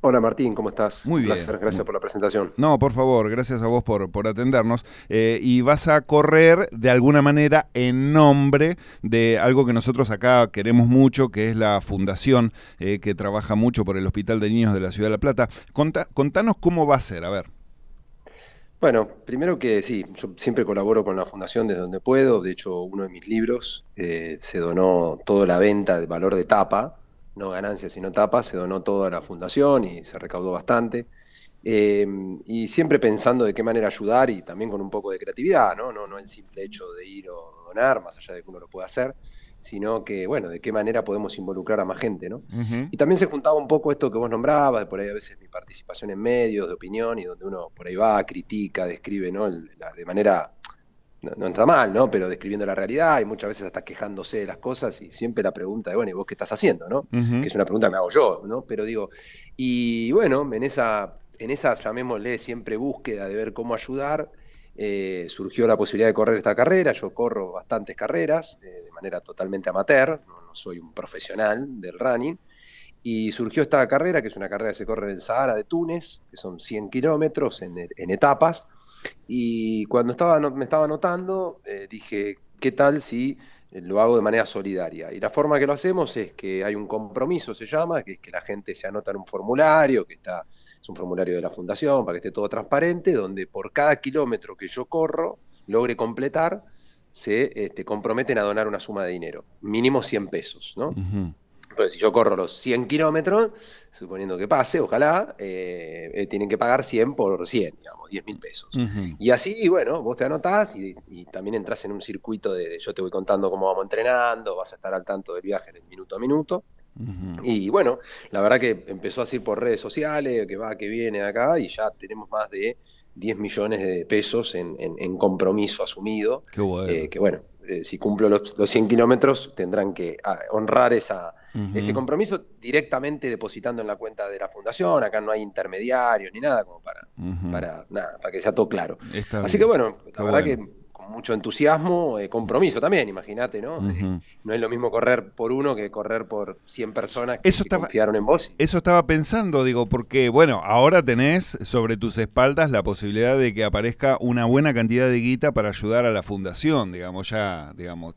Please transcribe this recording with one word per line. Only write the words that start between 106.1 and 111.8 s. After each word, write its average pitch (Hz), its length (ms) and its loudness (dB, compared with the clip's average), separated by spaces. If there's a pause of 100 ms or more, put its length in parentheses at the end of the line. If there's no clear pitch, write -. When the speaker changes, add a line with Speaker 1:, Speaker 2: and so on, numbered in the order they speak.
Speaker 1:
eh, 101 140 -4
tienen 104 220 -4
que 104 100 0
pagar 123 260 2
cien 123 300 0
por 98 340 0
cien, 98 300 -2
digamos, - 320 -20
diez 98 160 -10
mil 104 120 -12
pesos. - 380 -14
Speaker 2:
Ujú. 98 420 -4
Speaker 1:
Y 110 120 2
así, 190 400 2
bueno, 156 320 0
vos 120 160 -4
te 131 80 0
anotás 180 500 0
y, 95 180 -10 (120)
y 87 200 -18
también 98 280 -8
entras 107 320 -6